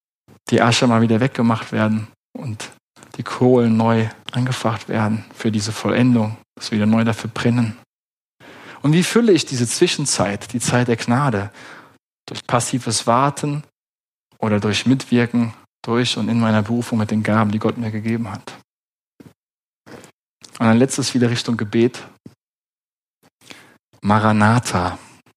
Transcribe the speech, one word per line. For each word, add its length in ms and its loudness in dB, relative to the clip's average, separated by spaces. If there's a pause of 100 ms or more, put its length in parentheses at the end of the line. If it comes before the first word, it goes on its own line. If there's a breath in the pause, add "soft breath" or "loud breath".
(500)
die 120 4
Asche 260 2
mal 140 4
wieder 180 2
weggemacht 520 -2
werden 360 -2 (280)
und 360 -12 (460)
die 60 -8
Kohlen 520 4
neu 320 2 (240)
angefacht 560 -4
werden 380 -2 (100)
für 160 -4
diese 220 -2
Vollendung, 640 0 (180)
dass 160 -12
wir 60 0
wieder 80 2
neu 180 4
dafür 260 -4
brennen? 480 0 (1040 loud breath)
Und 120 2
wie 100 4
fülle 300 4
ich 120 2
diese 220 -2
Zwischenzeit, 880 -2
die 80 -4
Zeit 260 0
der 80 2
Gnade, 560 -2 (720 loud breath)
durch 220 -14
passives 580 -2
Warten 580 0 (760)
oder 240 -2
durch 240 -2
Mitwirken, 680 0 (280)
durch 360 -2
und 120 -2
in 100 0
meiner 220 2
Berufung 380 -2
mit 120 -2
den 120 0
Gaben, 280 2
die 80 -2
Gott 180 -2
mir 140 -4
gegeben 400 -4
hat? 260 -14 (2000 loud breath)
Und 80 0
ein 100 6
letztes 360 0
wieder 160 2
Richtung 280 -4
Gebet. 500 0 (1900 loud breath)
Maranatha 960 2 (380 loud breath)